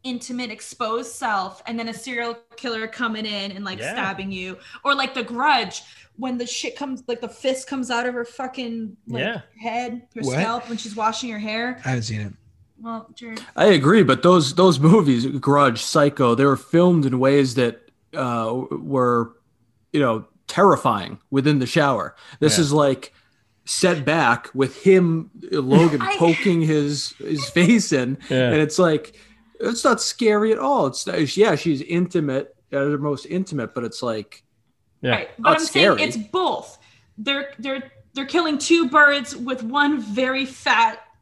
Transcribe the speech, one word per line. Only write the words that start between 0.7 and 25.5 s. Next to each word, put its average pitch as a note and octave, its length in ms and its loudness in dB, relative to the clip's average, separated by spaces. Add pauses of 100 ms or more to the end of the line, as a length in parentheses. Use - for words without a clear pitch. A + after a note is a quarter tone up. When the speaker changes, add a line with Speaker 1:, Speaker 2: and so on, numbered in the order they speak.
Speaker 1:
self, G3 540 -6
and A3+ 120 -8
then A3+ 100 -8
a A3 60 -10
serial A#3 400 -8 (220)
killer A3+ 300 -8
coming A3 400 -6
in G3+ 260 -8
and, G3 120 -12
like, F#3+ 140 -10
Speaker 2:
Yeah. C#3 140 -8
Speaker 1:
stabbing G3 400 -6
you. F#3 240 -10 (280)
Or, C#4 100 0
like, C4 200 -4
The B3 80 -6
Grudge, A#3+ 600 -2 (340)
when B3 220 -6
the A#3+ 80 -6
shit - 300 -10
comes, C4+ 300 -10
like, A#3 140 -6
the A#3+ 80 -10
fist C4 380 -6
comes B3+ 240 -8
out A#3+ 160 -2
of B3 80 -4
her A#3+ 100 -6
fucking, A#3 720 -10 (120)
like, B2 140 -6
Speaker 2:
Yeah. G#3 180 -6 (200)
Speaker 1:
head, A#3 420 -8 (120)
her A3+ 80 -10
Speaker 3:
What? B2+ 160 -2
Speaker 1:
scalp A#3 300 -4
when A#3 100 -8
she's G#3+ 180 -14
washing A3+ 340 -4
her G#3+ 80 -10
hair. A3+ 460 -8
Speaker 3:
I C3 40 -4
haven't B2 160 -4
seen A2 160 -6
it. G2+ 120 -10 (480)
Speaker 1:
Well, A3+ 340 -12
Jared. A3 260 -16 (160)
Speaker 4:
I F3 100 4
agree, F3+ 360 6
but B2+ 200 4
those, E3+ 320 4
those F3 260 4
movies, C#3+ 460 6
Grudge, C#3 560 2
Psycho, C#3+ 520 4
they B2+ 120 2
were C3+ 100 4
filmed E3+ 480 4
in B2+ 140 0
ways C3 380 4
that, A#2+ 340 -2 (240)
uh, A#2 400 -4 (160)
were, B2 640 0 (600)
you D3 80 0
know, A2+ 260 0 (200)
terrifying B2+ 720 2 (120)
within C#3 280 2
the B2+ 80 0
shower. C#3 480 0 (240)
This D3+ 180 2
Speaker 2:
Yeah. F3 80 2
Speaker 4:
is, C#3+ 80 0
like, C#3+ 400 0 (540)
set E3+ 380 0
back C3+ 500 2
with C3 280 -2
him, F3 480 4 (220)